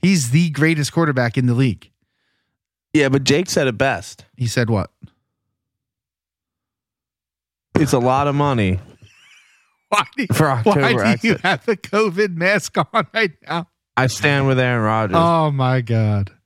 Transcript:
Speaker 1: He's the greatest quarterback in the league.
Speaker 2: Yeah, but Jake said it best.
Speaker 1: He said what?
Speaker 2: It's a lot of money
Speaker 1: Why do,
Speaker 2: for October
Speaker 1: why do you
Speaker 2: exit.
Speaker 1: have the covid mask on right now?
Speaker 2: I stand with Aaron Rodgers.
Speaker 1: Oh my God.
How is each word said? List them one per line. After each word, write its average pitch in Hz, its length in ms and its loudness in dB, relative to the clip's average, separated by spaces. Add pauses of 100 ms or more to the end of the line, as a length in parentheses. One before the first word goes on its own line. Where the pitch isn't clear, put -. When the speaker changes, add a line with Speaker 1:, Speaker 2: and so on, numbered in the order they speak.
Speaker 1:
He's 165 300 2
the 165 200 2
greatest 147 420 0
quarterback 131 440 0
in 127 100 0
the 123 80 2
league. 123 360 -2 (1040)
Speaker 2:
Yeah, 143 140 0
but 135 160 0
Jake 147 260 0
said 151 160 0
it 117 100 -4
best. 123 480 -4 (120)
Speaker 1:
He 123 100 -4
said 117 240 -2
what? 101 200 -2 (2750)
Speaker 2:
It's 147 180 0
a 139 60 2
lot 127 280 0
of 143 80 -2
money 117 460 0 (1080)
Speaker 1:
Why 208 120 0 (140)
do, 262 160 -2
Speaker 2:
for 156 180 2
October 135 300 2
Speaker 1:
why 113 340 2
do - 140 -2
you 202 60 2
Speaker 2:
exit. - 80 -8
Speaker 1:
have 180 220 -2
the 220 120 -2
covid 202 600 -2
mask 185 400 -2
on 180 380 -2
right 214 160 0 (160)
now? 170 220 -6 (280)
Speaker 2:
I 131 120 2
stand 139 400 0
with 131 100 2
Aaron 123 260 0
Rodgers. 110 320 0
Speaker 1:
Oh 165 360 2
my 131 280 0
God. 110 520 -2 (140)